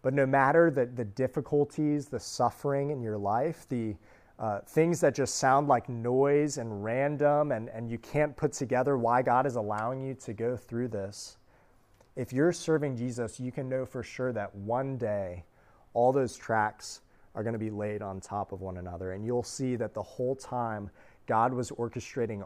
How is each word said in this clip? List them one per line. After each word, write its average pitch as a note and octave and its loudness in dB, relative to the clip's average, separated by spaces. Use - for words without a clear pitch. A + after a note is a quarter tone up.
But C3 0
no C#3 4
matter C#3 6
the, C3 2
the B2 -6
difficulties, D3 0
the A#2 -6
suffering C#3 -2
in C3+ -4
your G#2+ -4
life, A#2 -2
the, A2+ -2
uh, G#2+ -2
things E3 2
that C#3+ 6
just C3 0
sound C#3 4
like C3 4
noise C3+ 2
and A2 -6
random, C#3+ 2
and, A2+ -4
and A#2 -8
you A#2 -6
can't D3 0
put D3 0
together B2+ 2
why A#2+ 4
God B2+ 4
is B2 0
allowing A2 -2
you C3+ -6
to B2 -10
go A2+ -2
through A#2+ -4
this, G2+ -8
if B2+ -6
you're D3 4
serving D3+ 0
Jesus, A#2 -4
you B2+ -6
can C3+ -6
know C3 -2
for B2 -8
sure B2+ -4
that G2+ -4
one B2 -2
day G2+ -4
all B2 6
those C3 2
tracks - -2
are A2 -6
gonna A2+ -2
be A2 -4
laid G#2 -4
on F#2+ -8
top G2+ -6
of F#2 -8
one F#2 -8
another, F2+ -8
and G#2 -6
you'll A#2+ 0
see B2+ -4
that G#2+ -4
the G#2 -8
whole B2+ -4
time A2+ -6
God A#2 4
was B2 -4
orchestrating A2+ -4